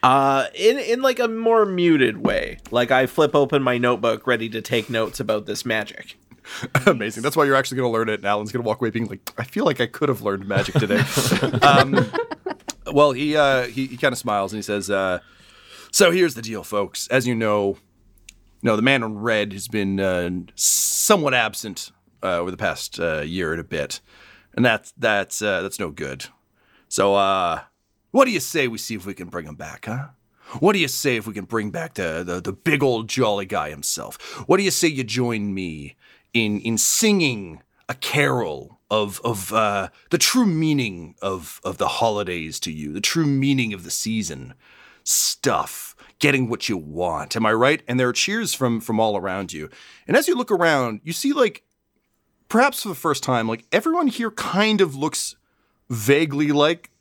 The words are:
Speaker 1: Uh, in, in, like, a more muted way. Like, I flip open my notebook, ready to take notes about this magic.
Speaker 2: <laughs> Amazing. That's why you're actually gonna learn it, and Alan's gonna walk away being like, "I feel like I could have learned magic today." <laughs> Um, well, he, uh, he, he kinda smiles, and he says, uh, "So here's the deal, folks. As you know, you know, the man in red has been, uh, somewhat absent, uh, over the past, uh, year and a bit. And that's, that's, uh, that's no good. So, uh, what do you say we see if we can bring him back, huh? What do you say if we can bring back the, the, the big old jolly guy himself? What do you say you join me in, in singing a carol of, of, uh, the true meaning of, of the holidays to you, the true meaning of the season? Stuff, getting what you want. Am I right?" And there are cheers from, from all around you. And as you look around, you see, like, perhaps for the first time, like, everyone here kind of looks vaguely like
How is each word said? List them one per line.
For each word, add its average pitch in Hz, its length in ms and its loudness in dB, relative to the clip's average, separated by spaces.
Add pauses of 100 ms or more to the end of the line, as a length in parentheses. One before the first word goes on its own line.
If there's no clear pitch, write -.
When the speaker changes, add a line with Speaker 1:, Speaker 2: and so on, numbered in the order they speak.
Speaker 1:
Uh, 135 500 4
in, 226 260 2
in, 233 220 -2
like, 254 180 0
a 240 100 0
more 226 360 2
muted 170 600 2
way. - 320 -2 (140)
Like, 120 200 2
I 131 140 4
flip 147 300 2
open 143 280 4
my 123 140 2
notebook, 120 500 0
ready 113 220 0
to 110 120 -6
take 113 280 -2
notes 113 320 -2
about 107 240 -2
this 101 200 -6
magic. - 520 -6 (320)
Speaker 2:
<laughs> - 360 -2
Amazing. 113 380 2
That's 143 140 0
why 151 80 6
you're 139 100 4
actually 131 220 0
gonna 127 140 0
learn 113 180 0
it, 107 60 0
and 101 100 -6
Alan's 104 260 0
gonna 120 140 -4
walk 107 160 0
away 117 80 2
being 113 180 -2
like, - 300 -12
"I 120 60 -4
feel 202 220 -4
like 151 140 2
I 123 60 4
could 139 240 -2
have 120 140 0
learned 98 240 -2
magic 98 280 0
today." 107 260 2 (300)
<laughs> 120 300 0
Um, 139 480 6 (840)
well, 147 220 6
he, 147 240 -2
uh, 135 260 4
he, 120 240 -4
he 123 100 -12
kinda 127 180 2
smiles, 104 380 -2
and 110 40 -4
he 104 60 -6
says, 101 260 -4
uh, 95 300 0 (720)
"So 185 200 4
here's 170 240 2
the 117 60 -10
deal, 110 220 -8
folks. 101 440 -4
As 123 200 2
you 123 80 0
know, 104 420 0 (840)
you 113 80 2
know, 110 80 4
the 107 40 2
man 131 220 4
in 110 160 -6
red 107 340 0
has 98 140 -10
been, 98 320 0
uh, 90 300 0 (260)
somewhat - 800 2
absent, 110 580 -2 (320)
uh, 92 160 0
over 87 100 -2
the 92 80 -8
past, 85 420 -4
uh, 82 220 -2
year 82 300 -4
and 82 80 -4
a 82 60 -8
bit. 73 340 -6 (560)
And 120 100 2
that's, 113 320 0
that's, 107 440 0
uh, 98 200 0
that's 95 180 -6
no 92 120 -4
good. 67 340 -10 (600)
So, - 280 4
uh, 95 460 2 (500)
what 262 140 6
do 254 60 -2
you 180 80 0
say 139 280 -2
we 113 120 -6
see - 160 -8
if 92 100 -10
we 101 80 -8
can 87 140 -14
bring 85 180 -10
him 76 100 -14
back, 78 300 -14
huh? 127 220 -6 (520)
What 185 140 4
do 202 60 2
you 156 80 2
say 127 300 0
if 104 100 -6
we 110 60 -10
can 95 120 -8
bring 107 260 -4
back 165 240 -8
the, 85 300 -4
the, 87 160 -4
the 95 120 -6
big 151 280 0
old 117 280 0
jolly 104 360 0
guy 90 240 -4
himself? 71 500 -8 (280)
What 175 100 6
do 196 60 2
you 185 80 2
say - 160 2
you 139 160 0
join 110 500 -2
me 80 420 -8 (380)
in, 104 280 2
in 113 180 -2
singing 131 840 0 (260)
a - 60 -8
carol 120 960 -2
of, 104 340 -2
of, 104 300 -4
uh, 101 360 0 (200)
the 170 80 2
true 240 300 2
meaning 139 760 -2
of, 95 420 -6
of 92 140 -6
the 95 100 0
holidays 92 720 -2
to 85 100 -6
you, 76 200 -8
the 85 100 -6
true 160 240 2
meaning 135 480 2
of 90 120 -12
the 80 60 -10
season? 80 640 -6 (480)
Stuff, - 920 -2 (240)
getting 135 300 2
what 113 180 -4
you 107 100 -2
want. 78 600 -4
Am 113 80 0
I 107 80 4
right?" 131 340 4
And 123 100 -2
there 127 120 2
are 123 40 -4
cheers 202 400 -2
from, 117 280 -2
from 110 180 -2
all 110 160 2
around 95 380 -4
you. 76 160 -10 (360)
And 196 120 4
as 285 100 2
you 339 80 2
look 247 160 -2
around, 147 540 2
you 165 80 -8
see, 277 180 -2
like, 262 320 0 (840)
perhaps 262 340 2
for 208 60 -8
the 170 60 -6
first 147 280 -2
time, 117 240 0
like, 113 240 -4
everyone 320 360 2
here 233 240 -2
kind 208 500 2
of 151 140 2
looks - 420 -4 (520)
vaguely 139 640 2
like 147 500 2